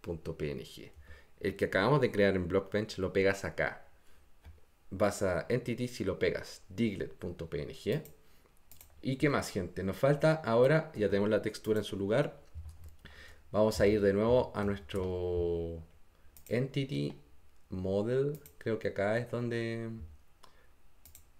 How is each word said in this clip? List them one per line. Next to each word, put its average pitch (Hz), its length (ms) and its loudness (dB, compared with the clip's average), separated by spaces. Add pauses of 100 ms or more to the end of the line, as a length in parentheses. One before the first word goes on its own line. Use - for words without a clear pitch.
punto 82 360 -6
P 76 140 -4
N 64 140 -8
G. - 260 -18 (480)
El 95 160 -2
que 98 120 2
acabamos 113 340 4
de 117 100 4
crear 101 240 4
en 92 140 0
Blockbench 101 500 0
lo 90 140 -2
pegas 95 320 4
acá. - 420 -4 (1040)
Vas 101 320 2
a 90 260 0
Entities 123 520 -4
y 101 40 -2
lo 92 140 -2
pegas, - 500 0
Diglett 95 440 0
punto 90 360 -8
P 73 140 -4
N - 100 -8
G. 131 300 -2 (1000)
¿Y 131 160 -2
qué 151 120 2
más, 117 220 0
gente? 92 340 -4
Nos 95 120 -2
falta 151 380 4
ahora, 135 640 4
ya 104 120 2
tenemos 101 220 4
la 104 100 4
textura 107 380 0
en 98 60 -2
su 98 120 -6
lugar. 110 440 0 (1120)
Vamos 107 280 4
a 107 60 8
ir 104 140 6
de 98 120 6
nuevo 117 440 4
a 104 80 -2
nuestro 90 1200 -2 (640)
Entity 135 680 -2 (540)
Model. 110 720 0 (180)
Creo 110 220 -4
que 98 80 -2
acá 104 300 0
es 120 120 -4
donde... 117 580 -4 (1500)